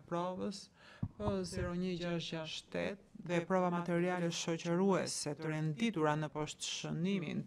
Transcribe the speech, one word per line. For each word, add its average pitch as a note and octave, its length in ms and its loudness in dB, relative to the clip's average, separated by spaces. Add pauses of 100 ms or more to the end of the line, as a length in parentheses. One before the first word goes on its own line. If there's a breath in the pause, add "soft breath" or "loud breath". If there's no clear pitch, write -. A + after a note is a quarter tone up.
provës F#3 540 -2 (560 loud breath)
P G#3 140 0 (120)
zero F3+ 320 -2
një F#3 140 0 (100)
gjashtë F3 320 -2
gjashtë D#3+ 260 -6
shtet F3 420 -2 (280)
dhe F3 200 2
prova F#3 220 4
materiale F3 640 2
shoqëruese E3+ 1040 2
të D#3+ 140 -4
renditura D#3 680 2
në D3+ 160 -2
poshtë - 380 -4
shënimin D#3 760 -2